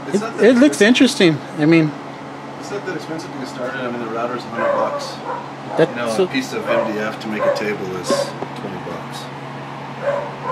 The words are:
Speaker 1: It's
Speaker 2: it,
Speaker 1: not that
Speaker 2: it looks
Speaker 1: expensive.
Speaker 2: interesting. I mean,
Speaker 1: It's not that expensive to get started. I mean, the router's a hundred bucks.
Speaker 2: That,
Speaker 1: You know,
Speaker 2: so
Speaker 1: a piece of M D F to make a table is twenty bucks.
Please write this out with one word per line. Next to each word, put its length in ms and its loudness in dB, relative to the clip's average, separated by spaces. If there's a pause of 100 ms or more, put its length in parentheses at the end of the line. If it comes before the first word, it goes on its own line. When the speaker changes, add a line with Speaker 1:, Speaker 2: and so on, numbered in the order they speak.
Speaker 1:
It's 80 0
Speaker 2:
it, 60 2
Speaker 1:
not 160 -6
that 80 2
Speaker 2:
it 100 10
looks 260 6
Speaker 1:
expensive. 60 8
Speaker 2:
interesting. 500 6 (220)
I 60 4
mean, 260 8 (680)
Speaker 1:
It's 120 -10
not 140 -6
that 100 -4
expensive 380 -8
to 60 -10
get 80 -8
started. 340 -6
I 100 -4
mean, 100 -4
the 100 -6
router's 320 -4
a 60 -10
hundred 240 0
bucks. 320 0 (720)
Speaker 2:
That, 120 6
Speaker 1:
You 60 -6
know, 200 -2
Speaker 2:
so 80 4
Speaker 1:
a 40 2
piece 260 -4
of 160 -4
M 240 2
D 60 -2
F 220 -4
to 60 -8
make 160 -2
a 120 4
table 300 -2 (120)
is 120 -4 (520)
twenty 160 -6 (100)
bucks. 320 -10 (1300)